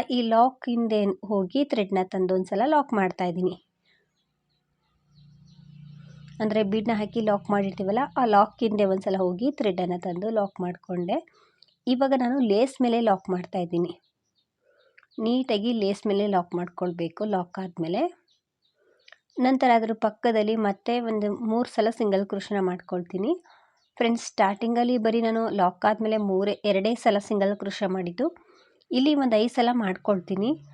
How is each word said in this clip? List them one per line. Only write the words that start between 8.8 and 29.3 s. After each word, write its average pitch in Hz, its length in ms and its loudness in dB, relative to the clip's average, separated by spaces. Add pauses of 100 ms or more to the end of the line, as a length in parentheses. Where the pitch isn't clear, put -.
ಒಂದ್ಸಲ 190 320 0
ಹೋಗಿ 185 340 0
ಥ್ರೆಡ್ಡನ್ನು 180 500 -2
ತಂದು 185 280 -6
ಲಾಕ್ 202 300 -2
ಮಾಡ್ಕೊಂಡೆ. 180 580 -4 (720)
ಇವಾಗ 262 300 2
ನಾನು 247 220 0
ಲೇಸ್ 233 420 2
ಮೇಲೆ 233 200 2
ಲಾಕ್ 196 280 0
ಮಾಡ್ತಾ 180 300 -4
ಇದ್ದೀನಿ. 170 340 -2 (1300)
ನೀಟಾಗಿ 233 540 0
ಲೇಸ್ 202 320 -2
ಮೇಲೆ 208 220 2
ಲಾಕ್ 180 280 0
ಮಾಡ್ಕೊಳ್ಬೇಕು. 175 680 -6
ಲಾಕ್ 190 340 -4
ಆದ್ಮೇಲೆ 180 420 -4 (1400)
ನಂತರ 262 340 2
ಅದ್ರ 226 200 2
ಪಕ್ಕದಲ್ಲಿ 220 640 0
ಮತ್ತೆ 208 440 -2
ಒಂದು 220 280 -2 (180)
ಮೂರು 233 240 0
ಸಲ 214 200 0
ಸಿಂಗಲ್ 202 360 0
ಕ್ರೋಶನ 202 340 -6
ಮಾಡ್ಕೊಳ್ತೀನಿ. 185 720 -4 (680)
ಫ್ರೆಂಡ್ಸ್, 233 280 0
ಸ್ಟಾರ್ಟಿಂಗಲ್ಲಿ 233 720 0
ಬರೀ 226 240 2
ನಾನು 226 280 0
ಲಾಕ್ 180 360 0
ಆದ್ಮೇಲೆ 220 320 0
ಮೂರೇ, 202 360 0 (120)
ಎರಡೇ 208 300 2
ಸಲ 214 220 2
ಸಿಂಗಲ್ 202 400 0
ಕ್ರೋಶ 202 300 -8
ಮಾಡಿದ್ದು. 185 400 -4 (640)
ಇಲ್ಲಿ 269 240 4
ಒಂದು 262 200 2